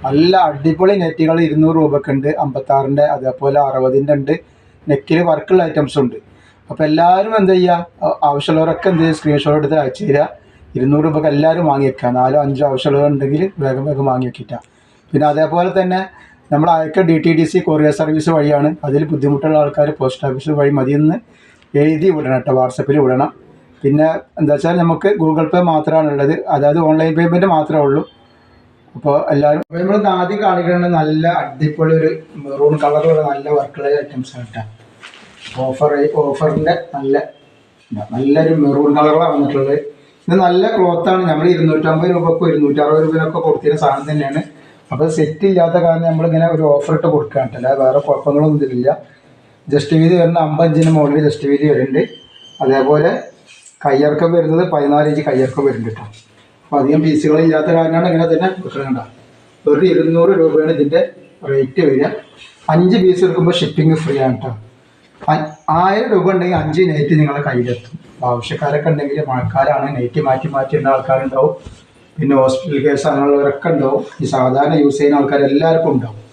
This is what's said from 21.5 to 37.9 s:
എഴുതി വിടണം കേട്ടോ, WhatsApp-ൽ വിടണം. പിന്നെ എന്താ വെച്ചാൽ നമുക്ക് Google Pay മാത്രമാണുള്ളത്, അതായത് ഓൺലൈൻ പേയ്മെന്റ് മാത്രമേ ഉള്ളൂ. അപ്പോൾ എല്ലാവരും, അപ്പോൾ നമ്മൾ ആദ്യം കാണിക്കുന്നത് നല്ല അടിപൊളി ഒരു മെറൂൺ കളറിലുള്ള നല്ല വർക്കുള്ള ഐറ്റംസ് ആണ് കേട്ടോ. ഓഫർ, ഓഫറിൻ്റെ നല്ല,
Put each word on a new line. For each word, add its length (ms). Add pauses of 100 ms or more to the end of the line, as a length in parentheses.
എഴുതി 340
വിടണം 240
കേട്ടോ, 180
WhatsApp-ൽ 460
വിടണം. 260 (520)
പിന്നെ 260 (320)
എന്താ 160
വെച്ചാൽ 260
നമുക്ക് 280 (120)
Google 320
Pay 160
മാത്രമാണുള്ളത്, 640 (220)
അതായത് 320
ഓൺലൈൻ 300
പേയ്മെന്റ് 360
മാത്രമേ 320
ഉള്ളൂ. 160 (920)
അപ്പോൾ 200 (180)
എല്ലാവരും, 340
അപ്പോൾ 140
നമ്മൾ 260 (100)
ആദ്യം 260
കാണിക്കുന്നത് 540
നല്ല 260 (160)
അടിപൊളി 600
ഒരു 100 (340)
മെറൂൺ 300 (100)
കളറിലുള്ള 480
നല്ല 160 (100)
വർക്കുള്ള 300 (140)
ഐറ്റംസ് 380
ആണ് 60 (120)
കേട്ടോ. 60 (1000)
ഓഫർ, 320 (280)
ഓഫറിൻ്റെ 520 (220)
നല്ല, 180 (960)